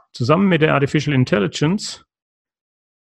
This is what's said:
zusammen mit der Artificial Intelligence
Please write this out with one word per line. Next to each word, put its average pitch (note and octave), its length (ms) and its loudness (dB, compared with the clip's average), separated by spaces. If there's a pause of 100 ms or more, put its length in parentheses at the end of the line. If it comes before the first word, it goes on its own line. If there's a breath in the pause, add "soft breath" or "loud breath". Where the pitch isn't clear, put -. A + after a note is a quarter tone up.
(140)
zusammen D#3+ 360 2
mit E3 120 2
der D3+ 140 2
Artificial C#3+ 400 0
Intelligence F3 920 -2 (1040)